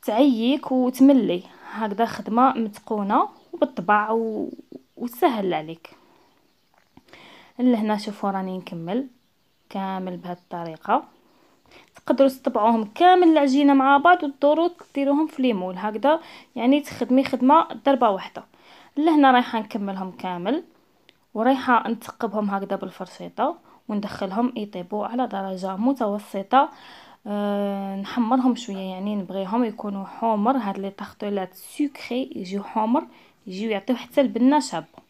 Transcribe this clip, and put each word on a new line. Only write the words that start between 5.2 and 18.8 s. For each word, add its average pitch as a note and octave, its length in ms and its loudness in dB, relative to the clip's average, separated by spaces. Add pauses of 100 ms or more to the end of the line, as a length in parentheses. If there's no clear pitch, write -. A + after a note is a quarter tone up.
عليك. D#3 360 -10 (1700)
لهنا A3 380 2
شوفوا G#3 340 -6
راني F#3+ 280 -6
نكمل F3+ 480 -6 (640)
كامل F#3+ 460 -6
بهذه F3 200 -10
الطريقه. E3+ 680 -4 (920)
تقدروا C4+ 320 4
تطبعوهم A#3 560 0
كامل F4+ 440 6
العجينه C#4+ 460 6
مع C#4 220 6
بعض F4 260 6
وتدوروا D4+ 460 2 (260)
ديروهم C#4+ 320 2
في C#4+ 160 -6
ليمول F#3 360 -2
هكذا، A3 420 0 (360)
يعني B3+ 240 2
تخدمي B3+ 440 0
خدمه C4+ 420 4 (180)
ضربه B3+ 260 2
واحده. - 340 -8 (520)